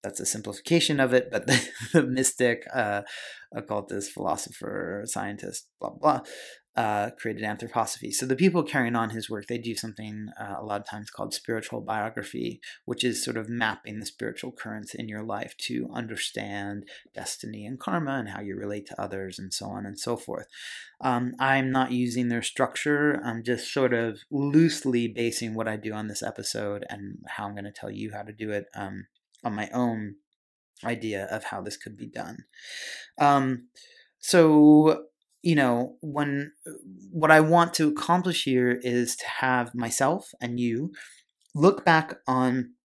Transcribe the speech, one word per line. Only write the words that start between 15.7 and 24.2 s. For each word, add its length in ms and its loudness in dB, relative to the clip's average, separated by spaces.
understand 920 -6
destiny 540 -10
and 140 -10
karma 380 -2
and 100 -6
how 120 -8
you 140 -8
relate 320 -6
to 140 -10
others 400 -6
and 120 -10
so 140 -8
on 200 -8
and 120 -12
so 180 -4
forth. 300 -10
Um, 400 0
I'm 320 4
not 180 2
using 380 0
their 140 0
structure. 840 0
I'm 180 -6
just 300 -2
sort 200 4
of 280 -2